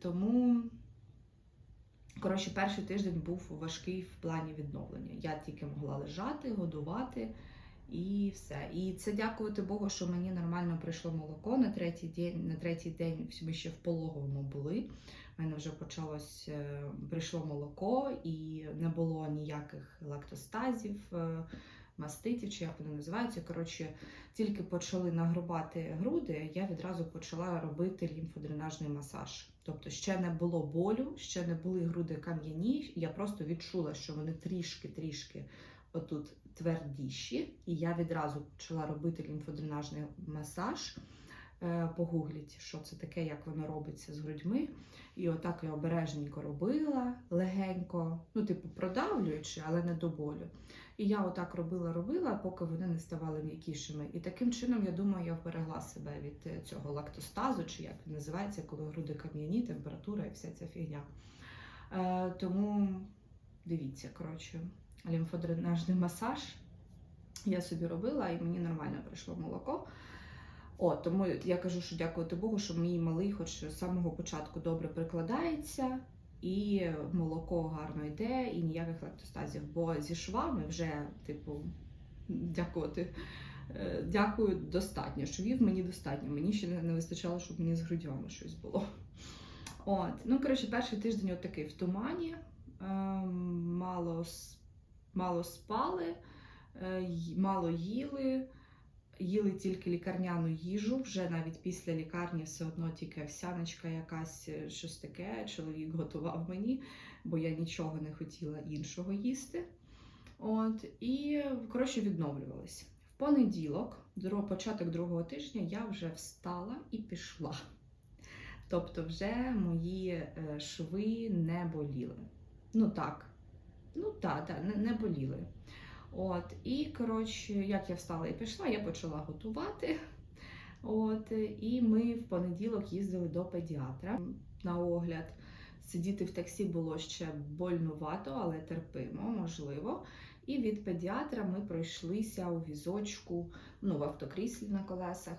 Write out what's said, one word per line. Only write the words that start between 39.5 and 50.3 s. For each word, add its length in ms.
масаж. 720
Е, 340
погугліть, 600
що 200
це 180
таке, 280
як 220
воно 200
робиться 480
з 40
грудьми. 500
І 120
отак 340
я 100
обережненько 720
робила, 720
легенько, 920
ну, 120
типу, 220
продавлюючи, 960
але 160
не 120
до 140
болю. 380